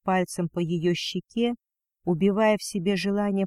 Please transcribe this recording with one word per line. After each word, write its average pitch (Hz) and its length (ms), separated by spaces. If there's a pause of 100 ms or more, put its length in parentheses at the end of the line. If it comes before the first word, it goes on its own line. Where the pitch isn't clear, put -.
пальцем 185 460
по - 100
ее 175 340
щеке, 233 640 (480)
убивая 196 540
в - 60
себе 202 320
желание 196 520